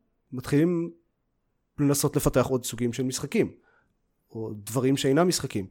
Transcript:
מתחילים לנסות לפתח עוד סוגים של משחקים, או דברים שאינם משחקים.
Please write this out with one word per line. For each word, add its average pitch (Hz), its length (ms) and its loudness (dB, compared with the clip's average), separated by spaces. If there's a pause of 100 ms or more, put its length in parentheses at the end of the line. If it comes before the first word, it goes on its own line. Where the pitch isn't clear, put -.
(320)
מתחילים 165 600 0 (880)
לנסות 143 360 2
לפתח 135 300 2
עוד 127 200 -2
סוגים 120 280 -4
של 131 100 -4
משחקים, 135 480 -2 (800)
או 110 220 -8
דברים 120 440 0
שאינם 143 300 4
משחקים. 113 440 -2